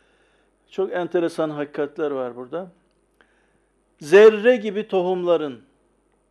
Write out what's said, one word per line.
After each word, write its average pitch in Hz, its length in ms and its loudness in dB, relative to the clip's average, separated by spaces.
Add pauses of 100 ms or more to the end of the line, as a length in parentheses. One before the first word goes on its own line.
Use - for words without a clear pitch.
(720)
Çok - 220 -6
enteresan 170 560 -4
hakikatler 147 600 -8
var 127 240 -8
burada. 147 360 -14 (1300)
Zerre 214 560 6
gibi 208 320 -6
tohumların, 175 760 -4 (680)